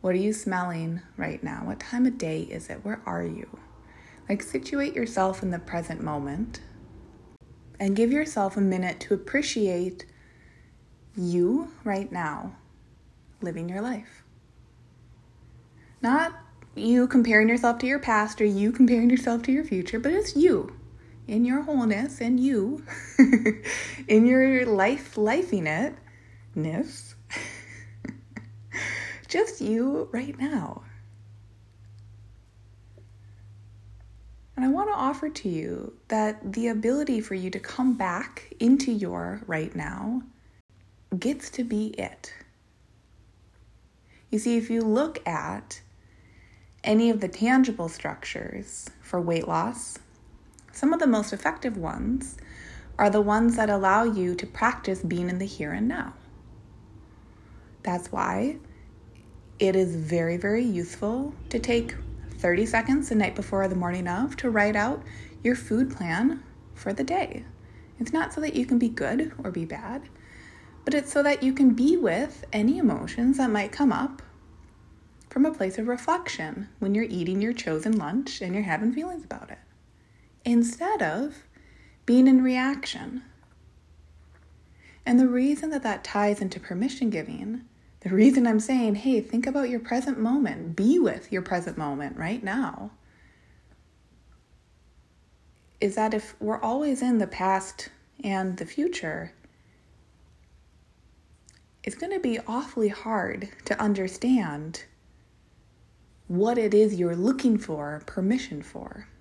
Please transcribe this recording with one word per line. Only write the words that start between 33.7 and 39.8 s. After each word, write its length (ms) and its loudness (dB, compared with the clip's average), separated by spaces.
And 80 0
I 60 4
want 200 2
to 60 0
offer 320 -2
to 220 -6
you 440 -6
that 440 -2
the 140 -2
ability 520 0
for 140 -6
you 160 -4
to 100 -8
come 360 0
back 640 -6
into 320 6
your 560 -4
right 280 -4
now 460 -4